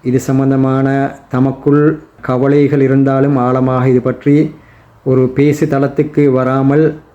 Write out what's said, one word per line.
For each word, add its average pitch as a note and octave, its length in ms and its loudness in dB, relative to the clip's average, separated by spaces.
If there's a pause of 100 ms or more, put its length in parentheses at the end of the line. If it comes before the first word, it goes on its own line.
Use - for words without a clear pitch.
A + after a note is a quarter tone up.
இது C3 160 0
சம்பந்தமான C3+ 960 0 (140)
தமக்குள் C#3 720 0 (220)
கவலைகள் C#3 600 0
இருந்தாலும் C3+ 560 0
ஆழமாக B2+ 520 0
இது B2+ 120 2
பற்றி C#3+ 540 -2 (480)
ஒரு C3 240 0
பேசு D3 380 0
தளத்துக்கு C#3+ 680 -2
வராமல் C3+ 680 0 (160)